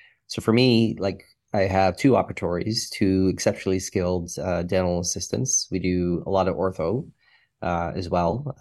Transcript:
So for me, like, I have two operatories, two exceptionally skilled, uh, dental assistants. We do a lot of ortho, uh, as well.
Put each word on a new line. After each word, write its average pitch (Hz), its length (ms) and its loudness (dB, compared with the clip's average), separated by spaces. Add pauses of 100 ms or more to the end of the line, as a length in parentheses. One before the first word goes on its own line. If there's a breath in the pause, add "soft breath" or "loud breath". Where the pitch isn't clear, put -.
(280 soft breath)
So - 140 -8
for - 100 2
me, 117 480 4
like, 95 240 -4 (300)
I 98 140 2
have 95 280 2
two 139 160 4
operatories, 92 760 -2
two 95 420 2
exceptionally 95 480 -2
skilled, 90 580 -2
uh, 87 260 -2
dental 90 360 0
assistants. 87 720 -4
We 95 80 -2
do 90 480 0
a - 20 -6
lot 95 200 2
of 87 60 -2
ortho, 95 520 -2 (540 soft breath)
uh, 85 340 -2
as 87 140 -6
well. 87 520 0